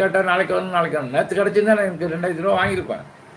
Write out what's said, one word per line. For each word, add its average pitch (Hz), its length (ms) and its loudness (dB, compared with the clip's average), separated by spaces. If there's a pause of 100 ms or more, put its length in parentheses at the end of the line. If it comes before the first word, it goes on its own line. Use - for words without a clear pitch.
கேட்டா, 190 200 2 (100)
நாளைக்கு 185 260 2
வரணும், 185 220 -2
நாளைக்கு 156 200 0
வரணும். 135 180 -4
நேத்து 190 220 0
கிடைச்சிருந்தா 208 400 2
நான் 196 120 0
எனக்கு 165 240 -4
ரெண்டாயிரத்தி 175 320 -4
ரூபா 196 120 2
வாங்கியிருப்பேன், 185 460 -2 (320)